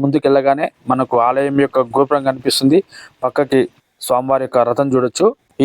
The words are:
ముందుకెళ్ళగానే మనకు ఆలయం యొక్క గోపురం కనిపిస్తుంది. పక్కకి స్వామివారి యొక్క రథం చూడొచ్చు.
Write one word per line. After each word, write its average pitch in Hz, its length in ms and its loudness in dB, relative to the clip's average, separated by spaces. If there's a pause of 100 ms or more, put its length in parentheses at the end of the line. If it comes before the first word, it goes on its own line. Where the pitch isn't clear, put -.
ముందుకెళ్ళగానే 139 640 0 (280)
మనకు 127 220 -2 (120)
ఆలయం 139 380 0
యొక్క 131 200 0 (120)
గోపురం 139 320 0
కనిపిస్తుంది. 135 520 0 (440)
పక్కకి 131 360 0 (460)
స్వామివారి 131 400 0
యొక్క - 100 -2 (140)
రథం 139 240 -2
చూడొచ్చు. 127 320 0 (380)